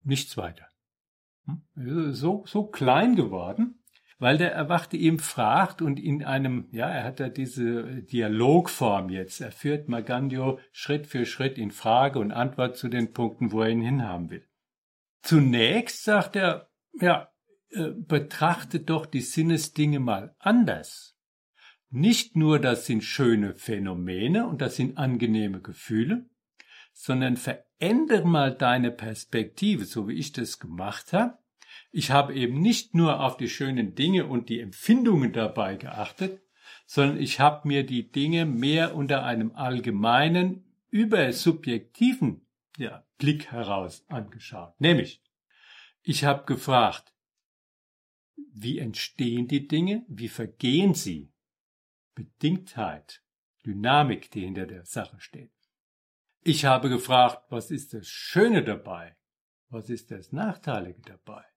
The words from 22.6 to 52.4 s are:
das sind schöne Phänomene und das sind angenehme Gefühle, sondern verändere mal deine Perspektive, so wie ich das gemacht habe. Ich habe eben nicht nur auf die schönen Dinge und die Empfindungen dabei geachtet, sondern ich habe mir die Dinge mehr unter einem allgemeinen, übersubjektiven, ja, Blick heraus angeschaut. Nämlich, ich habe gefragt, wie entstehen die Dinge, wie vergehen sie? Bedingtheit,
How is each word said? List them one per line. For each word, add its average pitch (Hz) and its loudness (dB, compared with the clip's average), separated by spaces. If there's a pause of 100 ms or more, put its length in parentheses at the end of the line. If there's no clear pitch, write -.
das 120 0
sind 110 0
schöne 110 2
Phänomene 98 -2
und 156 -6
das 131 -4
sind 127 -2
angenehme 110 0
Gefühle, 117 -4 (640)
sondern 127 -2
verändere 202 0
mal 143 4
deine 123 2
Perspektive, 117 -2
so 101 -6
wie 120 -6
ich - -6
das - -8
gemacht 92 -10
habe. 233 0 (520)
Ich - -2
habe 139 4
eben 127 -2
nicht - 2
nur 156 4
auf 131 0
die 120 -4
schönen 123 -4
Dinge 170 2
und 120 -4
die 110 -4
Empfindungen 156 2
dabei 107 -2
geachtet, - -10 (440)
sondern 143 2
ich 135 -4
habe 147 2
mir 139 0
die 120 -6
Dinge 160 0
mehr 147 0
unter 139 -2
einem 113 -2
allgemeinen, 127 2 (260)
übersubjektiven, 165 0 (300)
ja, - -10 (140)
Blick 147 0
heraus 98 -6
angeschaut. 104 -14
Nämlich, 151 2 (800)
ich 147 -4
habe 143 2
gefragt, 120 0 (1200)
wie 135 -8
entstehen 120 -4
die 143 -2
Dinge, 190 0
wie 117 -10
vergehen 139 2
sie? 78 -8 (840)
Bedingtheit, 120 -6 (440)